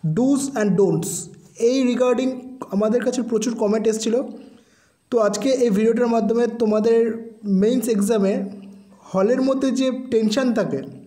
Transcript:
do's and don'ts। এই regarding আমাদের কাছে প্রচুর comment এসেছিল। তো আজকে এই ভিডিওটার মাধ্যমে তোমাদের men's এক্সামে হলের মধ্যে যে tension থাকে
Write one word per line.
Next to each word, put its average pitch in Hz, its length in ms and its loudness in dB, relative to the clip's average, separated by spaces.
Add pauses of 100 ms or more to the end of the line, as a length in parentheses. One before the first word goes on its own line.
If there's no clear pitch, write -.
(140)
do's 247 480 0
and 202 140 2
don'ts। 170 320 2 (520)
এই 247 360 2
regarding 254 340 2 (420)
আমাদের 214 320 0
কাছে 247 180 -2
প্রচুর 226 340 -2
comment 220 320 0
এসেছিল। 226 340 0 (920)
তো 233 80 2
আজকে 208 300 0
এই 247 200 2
ভিডিওটার 226 380 2
মাধ্যমে 226 400 2
তোমাদের 226 880 0 (100)
men's 208 440 2
এক্সামে 202 640 0 (680)
হলের 226 260 2
মধ্যে 269 300 0
যে 262 200 0
tension 226 600 0
থাকে 135 300 -2 (240)